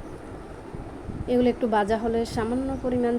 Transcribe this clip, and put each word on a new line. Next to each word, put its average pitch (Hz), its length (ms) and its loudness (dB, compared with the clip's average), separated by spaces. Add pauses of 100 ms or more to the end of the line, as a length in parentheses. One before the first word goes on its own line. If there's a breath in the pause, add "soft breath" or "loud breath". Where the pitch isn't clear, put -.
(1300)
এগুলো 247 220 6
একটু 247 120 0 (100)
ভাজা 208 280 4
হলে 226 160 2 (160)
সামান্য 247 320 0 (160)
পরিমাণ 247 340 2